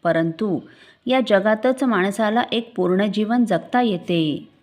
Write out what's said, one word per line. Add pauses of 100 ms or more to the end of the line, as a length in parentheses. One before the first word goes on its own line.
परंतु (460)
या
जगातच
माणसाला
एक
पूर्ण
जीवन
जगता
येते. (160)